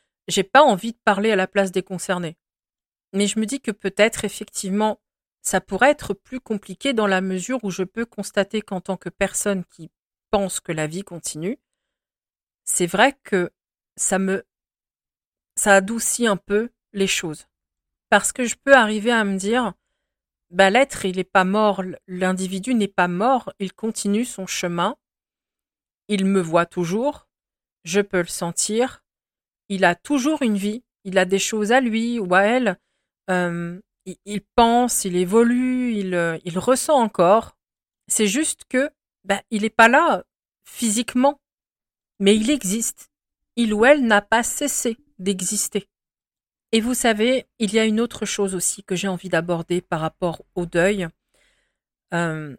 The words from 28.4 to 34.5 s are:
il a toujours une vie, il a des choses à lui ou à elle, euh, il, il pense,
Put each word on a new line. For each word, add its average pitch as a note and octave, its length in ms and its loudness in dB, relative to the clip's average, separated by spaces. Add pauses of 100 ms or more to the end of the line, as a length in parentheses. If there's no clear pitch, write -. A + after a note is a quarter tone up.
il F#3+ 160 0
a F3 100 6
toujours D4 480 -2
une G#3+ 140 2
vie, G#3 260 -4 (220)
il F#3+ 140 0
a F#3 60 4
des F#3 140 0
choses G#3 320 -2
à B3+ 100 6
lui A#3 380 -2
ou F3+ 160 0
à F#3+ 80 6
elle, A3 360 2 (520)
euh, F3 500 -2 (260)
il, F#3 180 -14
il G3+ 160 -6
pense, A#3+ 640 2